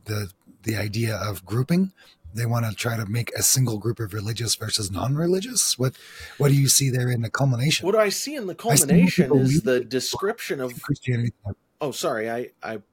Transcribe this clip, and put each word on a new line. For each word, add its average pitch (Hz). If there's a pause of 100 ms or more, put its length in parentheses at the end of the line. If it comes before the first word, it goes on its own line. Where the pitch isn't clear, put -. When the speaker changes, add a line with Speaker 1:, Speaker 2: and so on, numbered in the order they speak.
Speaker 1:
the, 104 (320)
the 110
idea 107
of 92
grouping. 165 (420)
They 117
wanna 117
try 117
to 110
make 113
a -
single 120
group 107
of 101
religious 107
versus 110
non-religious. 170
What, 127 (420)
what 143
do 139
you 139
see 135
there 123
in 120
the 113
culmination? 139
Speaker 2:
What 196
I 214
see 277
in 233
the 175
Speaker 1:
I -
see 220
more -
Speaker 2:
culmination 175
Speaker 1:
people 131
Speaker 2:
is 135
the 127
Speaker 1:
leaving 123
Speaker 2:
description 139
of 123
Speaker 1:
Christianity. 120 (480)
Speaker 2:
Oh, 143
sorry, 117
I, 120 (140)
I 110 (120)